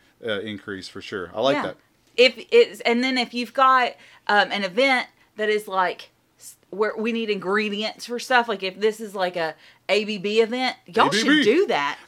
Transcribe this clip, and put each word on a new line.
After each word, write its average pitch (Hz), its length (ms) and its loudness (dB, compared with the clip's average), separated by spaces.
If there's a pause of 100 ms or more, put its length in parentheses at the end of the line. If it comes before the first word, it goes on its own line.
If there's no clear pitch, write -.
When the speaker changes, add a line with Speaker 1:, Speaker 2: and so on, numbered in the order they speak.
(260)
Speaker 1:
uh, 104 140 -4
increase 101 480 -10
for 95 140 -16
sure. 90 320 -8
I 113 80 -4
like 139 140 2
Speaker 2:
Yeah. - 60 -4
Speaker 1:
that. 92 140 -8 (400)
Speaker 2:
If 240 340 2
it's, 233 300 4
and 240 240 0
then 262 140 -2
if 240 160 -4
you've 240 180 -6
got, 262 400 4 (340)
um, 202 240 2
an 202 140 -4
event 247 440 0 (280)
that 214 140 -2
is 214 180 -2
like, 185 400 -2 (300)
s-, - 180 -20 (140)
where 202 260 -2
we 220 160 -2
need 226 160 -4
ingredients 202 800 -4
for 240 120 -6
stuff, 233 300 2
like, 214 140 -6
if 190 180 -6
this 214 180 0
is, 208 160 -12
like, 180 220 -2
a 160 180 -4 (360)
A 208 160 2
B 214 100 -6
B 208 240 0
event, 247 360 0 (100)
y'all 233 220 2
Speaker 1:
A - 20 -2
B - 120 0
B. - 0 -
Speaker 2:
should 294 220 4
do 320 220 4
that. 147 420 -2